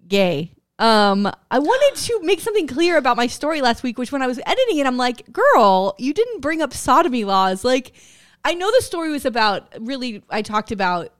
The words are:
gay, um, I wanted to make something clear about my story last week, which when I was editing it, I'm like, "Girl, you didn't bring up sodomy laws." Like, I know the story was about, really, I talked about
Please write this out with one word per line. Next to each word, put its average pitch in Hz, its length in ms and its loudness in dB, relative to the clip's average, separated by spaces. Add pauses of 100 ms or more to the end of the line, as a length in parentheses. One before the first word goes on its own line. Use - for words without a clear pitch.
gay, 175 440 0 (260)
um, 202 520 4 (200)
I - 100 2
wanted 523 420 2
to 453 200 -4
make 330 180 0
something 415 260 -2
clear 330 300 0
about 254 200 2
my 240 120 0
story 302 340 -4
last 233 200 0
week, 247 160 -6
which 247 140 -6
when 277 80 -4
I 262 60 -2
was 254 180 -4
editing 440 340 0
it, 277 80 0
I'm 247 100 -2
like, 247 360 -4
"Girl, 214 640 4
you 269 160 -4
didn't 453 280 -2
bring 311 200 -2
up 285 140 -4
sodomy 262 500 2
laws." 190 400 0
Like, 254 280 0 (520)
I 311 100 0
know 359 220 -2
the 508 60 2
story 330 280 -6
was 285 140 -4
about, 220 560 0
really, 240 480 -8
I 214 140 -4
talked 214 300 -4
about 180 480 -2